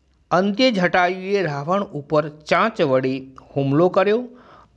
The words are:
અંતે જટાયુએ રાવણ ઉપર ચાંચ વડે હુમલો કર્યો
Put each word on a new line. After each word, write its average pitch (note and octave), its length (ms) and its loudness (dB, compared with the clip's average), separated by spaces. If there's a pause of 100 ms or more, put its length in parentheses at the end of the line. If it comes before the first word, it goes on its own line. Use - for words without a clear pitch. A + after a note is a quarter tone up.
(300)
અંતે G3+ 400 2
જટાયુએ F#3 720 0
રાવણ D#3+ 420 -4
ઉપર D3+ 440 -2
ચાંચ F3+ 540 -2
વડે C3 400 0 (340)
હુમલો C#3+ 320 2
કર્યો G3+ 400 0 (480)